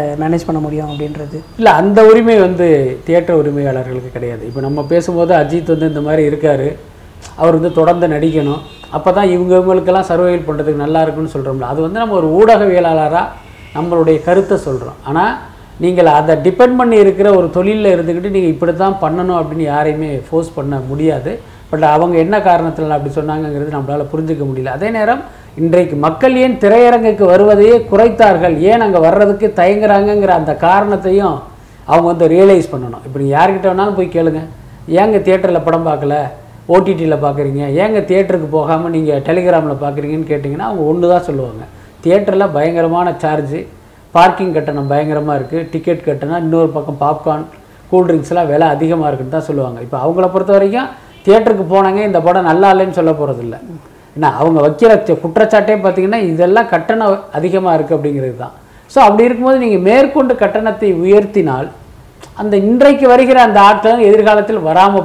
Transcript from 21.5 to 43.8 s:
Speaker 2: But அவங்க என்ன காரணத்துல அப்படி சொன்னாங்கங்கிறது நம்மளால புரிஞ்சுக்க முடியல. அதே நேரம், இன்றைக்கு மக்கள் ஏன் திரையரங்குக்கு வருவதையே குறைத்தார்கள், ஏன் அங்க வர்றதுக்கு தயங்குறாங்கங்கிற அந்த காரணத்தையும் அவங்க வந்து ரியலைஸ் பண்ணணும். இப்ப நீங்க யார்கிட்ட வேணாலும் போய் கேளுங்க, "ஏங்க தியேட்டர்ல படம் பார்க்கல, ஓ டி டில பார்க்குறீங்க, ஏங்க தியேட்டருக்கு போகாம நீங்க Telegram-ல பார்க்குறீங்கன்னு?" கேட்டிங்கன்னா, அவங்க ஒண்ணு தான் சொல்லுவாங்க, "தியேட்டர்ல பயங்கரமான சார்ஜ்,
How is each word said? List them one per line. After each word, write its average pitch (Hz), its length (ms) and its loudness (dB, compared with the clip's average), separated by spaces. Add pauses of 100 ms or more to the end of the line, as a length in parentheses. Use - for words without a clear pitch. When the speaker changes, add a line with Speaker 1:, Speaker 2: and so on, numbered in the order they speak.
Speaker 2:
But 156 100 -4
அவங்க 160 360 2
என்ன 180 200 0
காரணத்துல 165 520 0
அப்படி 143 260 -4
சொன்னாங்கங்கிறது 151 600 -6
நம்மளால 143 300 -6 (100)
புரிஞ்சுக்க 160 280 -4
முடியல. 131 220 -6
அதே 143 240 -6
நேரம், 226 320 -2 (360)
இன்றைக்கு 165 380 0
மக்கள் 160 400 0
ஏன் 254 220 0
திரையரங்குக்கு 226 640 4
வருவதையே 208 680 4
குறைத்தார்கள், 196 680 2
ஏன் 214 220 2
அங்க 196 180 2
வர்றதுக்கு 202 560 2
தயங்குறாங்கங்கிற 208 720 2
அந்த 160 280 0
காரணத்தையும் 190 840 0 (460)
அவங்க 170 220 2
வந்து 170 200 2
ரியலைஸ் 180 480 4
பண்ணணும். 123 300 -10
இப்ப 131 140 -10
நீங்க 139 180 -2
யார்கிட்ட 190 280 0
வேணாலும் 196 300 0
போய் 180 180 -2
கேளுங்க, 160 260 0 (500)
"ஏங்க 202 280 2
தியேட்டர்ல 180 460 0
படம் 165 240 -2
பார்க்கல, 143 280 -2 (500)
ஓ 175 140 4
டி 190 140 0
டில 160 200 -2
பார்க்குறீங்க, 139 460 -2
ஏங்க 175 400 -2
தியேட்டருக்கு 180 520 0
போகாம 160 380 -2
நீங்க 151 360 -2
Telegram-ல 165 560 0
பார்க்குறீங்கன்னு?" 147 480 -6
கேட்டிங்கன்னா, 147 300 -4
அவங்க 175 480 -2
ஒண்ணு - 20 2
தான் 175 140 2
சொல்லுவாங்க, 127 400 -8 (400)
"தியேட்டர்ல 196 500 0
பயங்கரமான 165 640 -2
சார்ஜ், 151 380 -4 (560)